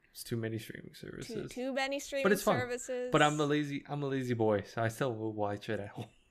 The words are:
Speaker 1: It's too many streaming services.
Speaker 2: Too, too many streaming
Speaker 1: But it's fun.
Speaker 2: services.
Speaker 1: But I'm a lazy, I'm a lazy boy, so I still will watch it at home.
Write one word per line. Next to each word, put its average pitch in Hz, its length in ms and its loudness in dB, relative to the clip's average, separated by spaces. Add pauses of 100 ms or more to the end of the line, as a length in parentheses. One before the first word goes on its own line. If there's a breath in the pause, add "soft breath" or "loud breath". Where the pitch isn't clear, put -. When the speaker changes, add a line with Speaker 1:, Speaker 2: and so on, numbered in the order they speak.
(120)
Speaker 1:
It's - 120 -14
too 120 140 -2
many 113 200 -2
streaming - 380 -10
services. - 560 -8
Speaker 2:
Too, 254 160 -4
too 269 60 -2
many 269 260 -2
streaming 277 240 -2
Speaker 1:
But 294 80 6
it's - 100 2
fun. 214 180 4
Speaker 2:
services. 247 520 -4
Speaker 1:
But 151 100 6
I'm 151 180 4
a 151 60 4
lazy, 143 420 0
I'm 143 140 -4
a 143 60 -2
lazy 131 260 0
boy, 107 300 4
so - 180 -4
I 113 60 4
still 120 260 0
will 110 200 -4
watch 104 360 -2
it 104 100 0
at 101 100 -8
home. - 200 -10 (220)